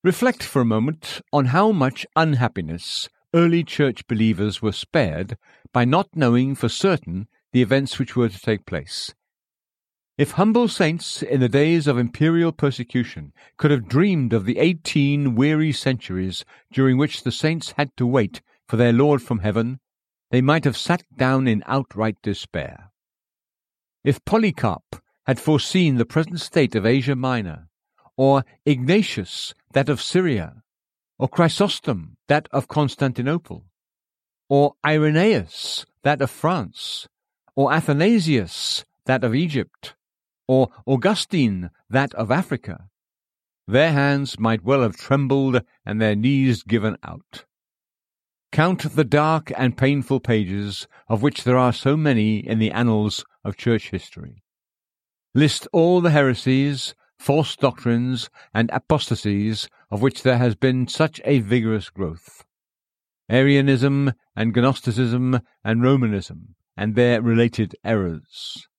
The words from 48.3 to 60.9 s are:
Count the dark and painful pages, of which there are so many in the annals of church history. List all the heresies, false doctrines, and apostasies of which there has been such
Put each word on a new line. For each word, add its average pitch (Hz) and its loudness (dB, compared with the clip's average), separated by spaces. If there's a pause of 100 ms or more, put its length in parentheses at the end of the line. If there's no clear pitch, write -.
Count 165 0
the 156 2
dark 151 0
and 123 0
painful 135 0
pages, 101 -4 (220)
of 110 0
which 143 -2
there 123 2
are 127 4
so 143 0
many 110 0
in 113 -2
the 110 0
annals 107 0 (180)
of 104 -8
church 117 -2
history. 87 -14 (960)
List 143 2
all 175 4
the 170 2
heresies, 135 0 (240)
false 147 -2
doctrines, 123 -2 (240)
and 113 0
apostasies 107 -2 (220)
of 104 -4
which 131 0
there 123 2
has 123 2
been 127 0
such - -4